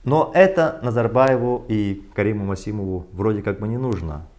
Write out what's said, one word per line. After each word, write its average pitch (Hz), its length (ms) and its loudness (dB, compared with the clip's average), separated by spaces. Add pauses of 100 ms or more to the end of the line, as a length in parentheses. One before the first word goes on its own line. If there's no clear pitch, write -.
Но 156 320 2
это 180 480 4
Назарбаеву 123 840 2
и 101 460 -2
Кариму 104 320 0
Масимову 95 680 -6
вроде 104 300 0
как 104 180 -4
бы 110 80 -6
не 117 100 -4
нужно. 82 500 -6 (120)